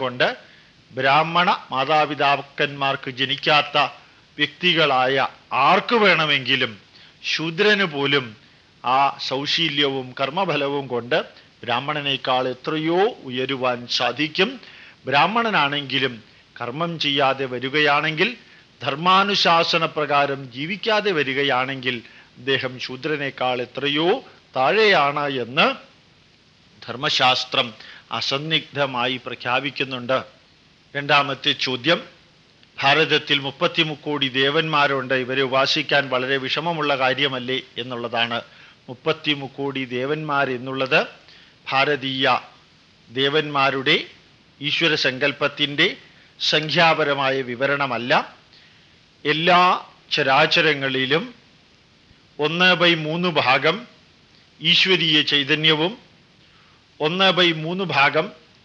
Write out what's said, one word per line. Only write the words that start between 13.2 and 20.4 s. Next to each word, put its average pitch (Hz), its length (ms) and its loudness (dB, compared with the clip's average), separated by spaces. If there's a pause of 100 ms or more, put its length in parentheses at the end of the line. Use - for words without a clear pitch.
ഉയരുവാൻ 127 500 -2 (160)
സാധിക്കും. 151 540 0 (580)
ബ്രാഹ്മണനാണെങ്കിലും 143 1080 0 (460)
കർമ്മം 147 320 -6 (120)
ചെയ്യാതെ 139 500 0
വരികയാണെങ്കിൽ, 151 760 0 (540)
ധർമാനുശാസന 170 1000 2 (120)
പ്രകാരം 143 440 0 (160)